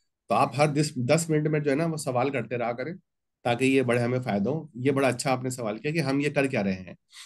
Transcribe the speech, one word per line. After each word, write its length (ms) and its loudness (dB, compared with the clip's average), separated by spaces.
तो 60 2
आप 200 4
हर 160 4
दस, 260 0
दस 320 2
मिनट 180 2
में 160 0
जो 60 0
है 60 2
ना 100 0
वो 120 -4
सवाल 320 -2
करते 280 -4
रहा 160 -2
करें 240 -8
ताकि 220 0
ये 180 4
बड़े 180 2
हमें 200 0
फायदा 300 0
हो। 260 -6
ये 140 0
बड़ा 160 4
अच्छा 240 0
आपने 200 -2
सवाल 260 -6
किया 160 -4
कि 60 0
हम 220 0
ये 80 2
कर 180 0
क्या 140 0
रहे 120 0
हैं, 240 -12